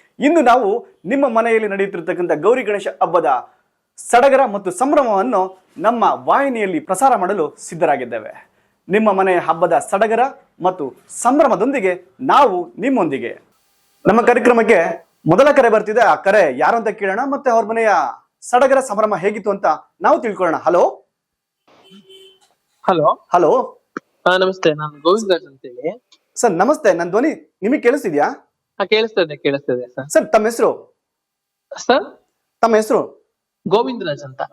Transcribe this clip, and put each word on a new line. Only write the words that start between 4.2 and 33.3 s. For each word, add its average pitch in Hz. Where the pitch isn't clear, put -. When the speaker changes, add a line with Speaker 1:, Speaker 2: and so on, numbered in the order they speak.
Speaker 1:
ಮತ್ತು 196
ಸಂಭ್ರಮವನ್ನು 196
ನಮ್ಮ 214
ವಾಹಿನಿಯಲ್ಲಿ 196
ಪ್ರಸಾರ 240
ಮಾಡಲು 196
ಸಿದ್ಧರಾಗಿದ್ದೇವೆ. 131
ನಿಮ್ಮ 214
ಮನೆಯ 190
ಹಬ್ಬದ 165
ಸಡಗರ 208
ಮತ್ತು 143
ಸಂಭ್ರಮದೊಂದಿಗೆ 233
ನಾವು 185
ನಿಮ್ಮೊಂದಿಗೆ. 165
ನಮ್ಮ 220
ಕಾರ್ಯಕ್ರಮಕ್ಕೆ 226
ಮೊದಲ 254
ಕರೆ 262
ಬರ್ತಿದೆ. 214
ಆ 175
ಕರೆ 175
ಯಾರು 185
ಅಂತ 220
ಕೇಳೋಣ, 196
ಮತ್ತೆ 277
ಅವ್ರ 226
ಮನೆಯ 226
ಸಡಗರ 262
ಸಂಭ್ರಮ 214
ಹೇಗಿತ್ತು 208
ಅಂತ 196
ನಾವು 247
ತಿಳ್ಕೊಳ್ಳೋಣ. 180
ಹಲೋ. 180
Speaker 2:
ಹಲೋ. 170
Speaker 1:
ಹಲೋ. 180
Speaker 2:
ಹಾ, 185
ನಮಸ್ತೆ, 185
ನಾನು 147
ಗೋವಿಂದರಾಜ್ 185
ಅಂತೇಳಿ. 139
Speaker 1:
ಸರ್, 233
ನಮಸ್ತೆ, 214
ನನ್ 170
ಧ್ವನಿ 240
ನಿಮಗೆ 240
ಕೇಳಿಸ್ತಿದ್ಯಾ? 214
Speaker 2:
ಹಾ, 196
ಕೇಳಿಸ್ತದೆ, 214
ಕೇಳಿಸ್ತದೆ 135
ಸರ್. 135
Speaker 1:
ಸರ್, 311
ತಮ್ಮ 220
ಹೆಸರು? 226
Speaker 2:
ಸರ್? -
Speaker 1:
ತಮ್ಮ 233
ಹೆಸರು? 214